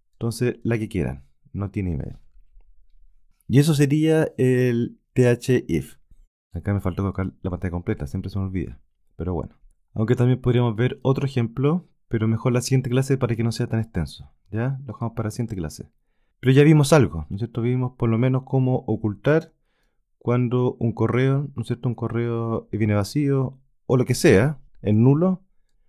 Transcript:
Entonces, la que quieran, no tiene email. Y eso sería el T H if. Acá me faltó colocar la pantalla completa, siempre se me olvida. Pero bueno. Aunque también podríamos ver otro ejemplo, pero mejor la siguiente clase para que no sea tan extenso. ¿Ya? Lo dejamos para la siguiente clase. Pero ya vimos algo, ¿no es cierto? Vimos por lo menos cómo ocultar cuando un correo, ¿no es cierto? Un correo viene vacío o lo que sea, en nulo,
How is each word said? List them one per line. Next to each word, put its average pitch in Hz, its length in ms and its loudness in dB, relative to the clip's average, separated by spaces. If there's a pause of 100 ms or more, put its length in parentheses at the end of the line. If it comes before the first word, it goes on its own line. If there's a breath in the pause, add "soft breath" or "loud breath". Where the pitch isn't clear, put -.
(120)
Entonces, 117 500 -4
la 113 160 0
que 107 100 -6
quieran, 67 360 -4 (280)
no 98 200 -6
tiene 92 220 -2
email. - 240 -8 (1300)
Y 117 100 4
eso 151 160 6
sería 156 540 2 (100)
el 123 600 0 (140)
T 123 140 6
H 120 380 2
if. - 300 -4 (560)
Acá 87 200 -4
me 101 80 0
faltó 95 220 -4
colocar 95 300 -4 (100)
la 95 80 -6
pantalla 87 220 -6
completa, 87 340 -4
siempre 95 240 -8
se 104 80 -6
me 95 60 -2
olvida. 92 360 -8 (360)
Pero 87 180 -6
bueno. - 240 -8 (360)
Aunque 110 200 0
también 123 260 2
podríamos 120 360 0
ver 123 260 -2
otro 135 240 0
ejemplo, 135 640 -2 (180)
pero 113 220 -2
mejor 113 240 0
la 123 80 0
siguiente 131 280 0
clase 135 300 0
para 117 160 -2
que 110 80 -2
no 117 80 0
sea 117 160 -4
tan 113 140 -2
extenso. - 500 -6 (220)
¿Ya? 127 300 -4
Lo 123 100 -12
dejamos 113 220 -8
para 110 120 -6
la 107 60 -6
siguiente 113 240 -6
clase. 78 340 -10 (480)
Pero 131 160 4
ya 143 100 8
vimos 151 280 6
algo, 98 380 4
¿no 98 60 -8
es 98 60 -8
cierto? 117 200 -6
Vimos 123 340 -2
por 120 140 0
lo 113 80 2
menos 131 260 0
cómo 131 340 0 (100)
ocultar 113 640 -2 (640)
cuando 123 640 0
un 113 120 0
correo, 131 640 0
¿no 117 80 -6
es - 60 -10
cierto? 123 200 -4
Un 117 60 -2
correo 117 800 -4
viene 107 220 0
vacío 135 640 -2 (260)
o 120 100 2
lo 123 80 2
que 127 120 -2
sea, 139 440 4 (200)
en 107 240 4
nulo, 165 400 2 (440)